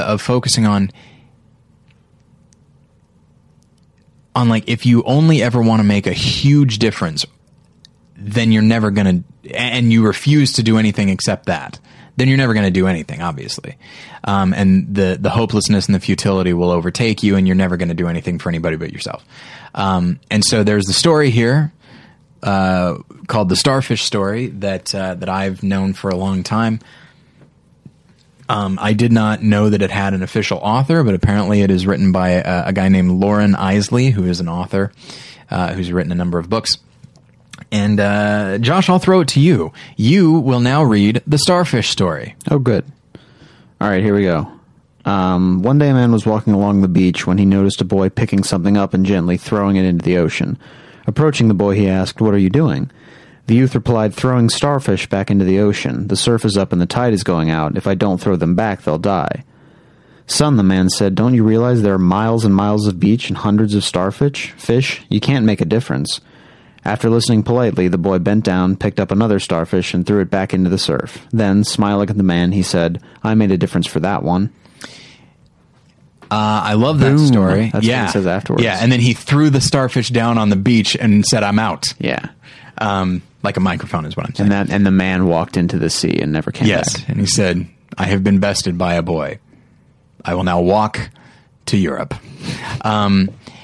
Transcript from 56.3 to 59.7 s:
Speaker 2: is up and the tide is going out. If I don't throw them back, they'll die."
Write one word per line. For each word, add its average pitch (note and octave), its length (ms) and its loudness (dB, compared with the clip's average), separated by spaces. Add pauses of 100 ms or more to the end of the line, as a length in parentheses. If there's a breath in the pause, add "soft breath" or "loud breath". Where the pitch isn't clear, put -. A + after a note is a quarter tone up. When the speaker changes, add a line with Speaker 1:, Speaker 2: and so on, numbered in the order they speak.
Speaker 2:
is G2+ 100 0
up F#2+ 160 0
and F2+ 100 0
the F2 40 2
tide B2 280 -2
is F#2+ 100 -2
going E2 260 0
out. D#2 260 -2
If F#2 120 -6
I A#2 80 0
don't F#2 260 -2
throw G2 160 0
them E2+ 180 0
back, G#2 280 -2
they'll D#2 140 -2
die." F#2 460 -4 (840 soft breath)